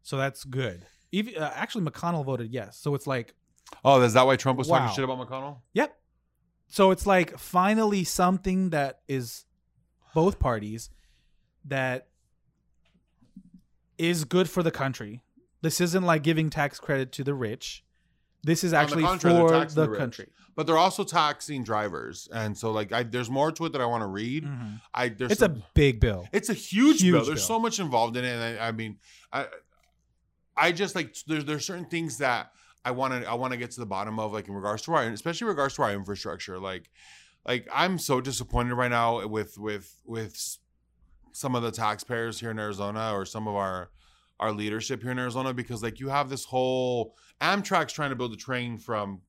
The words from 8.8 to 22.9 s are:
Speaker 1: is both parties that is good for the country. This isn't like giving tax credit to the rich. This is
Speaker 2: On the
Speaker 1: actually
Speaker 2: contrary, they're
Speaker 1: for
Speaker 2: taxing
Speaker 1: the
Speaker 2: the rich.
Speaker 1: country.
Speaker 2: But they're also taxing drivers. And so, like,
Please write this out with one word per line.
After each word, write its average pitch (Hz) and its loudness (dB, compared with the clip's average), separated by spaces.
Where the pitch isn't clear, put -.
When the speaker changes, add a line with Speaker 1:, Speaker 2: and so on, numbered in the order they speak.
Speaker 1:
is 131 -6
both 180 4
parties 110 -2
that 131 -4
is 165 0
good 175 2
for 180 -2
the 160 2
country. 123 -6
This 160 0
isn't 180 2
like 160 4
giving 156 2
tax 143 -2
credit 135 -2
to 139 -8
the 143 0
rich. 120 -6
This 165 2
is 175 0
Speaker 2:
On 151 6
the 147 6
Speaker 1:
actually 147 2
Speaker 2:
contrary, 175 6
they're 165 8
Speaker 1:
for 165 8
Speaker 2:
taxing 160 2
Speaker 1:
the 156 6
Speaker 2:
the 117 2
rich. 104 -2
Speaker 1:
country. 117 -6
Speaker 2:
But 156 -2
they're 160 4
also 185 4
taxing 147 0
drivers. 95 -4
And 107 -4
so, 113 -2
like, 107 -2